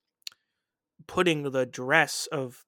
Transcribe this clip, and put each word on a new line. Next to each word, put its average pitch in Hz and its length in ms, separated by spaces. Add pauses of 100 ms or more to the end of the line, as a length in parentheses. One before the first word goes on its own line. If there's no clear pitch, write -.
(1080)
putting 165 380
the 131 200
duress 135 680
of, 131 340